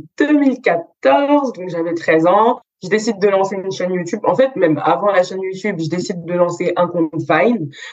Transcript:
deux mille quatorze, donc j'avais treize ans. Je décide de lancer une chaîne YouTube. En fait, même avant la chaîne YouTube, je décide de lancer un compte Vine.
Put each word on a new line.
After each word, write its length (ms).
deux 220
mille 240
quatorze, 920
donc 160
j'avais 240
treize 340
ans. 340
Je 80
décide 280
de 100
lancer 280
une 160
chaîne 220
YouTube. 300
En 100
fait, 220
même 280
avant 260
la 120
chaîne 180
YouTube, 380
je 100
décide 380
de 80
lancer 420
un 100
compte 280
Vine. 560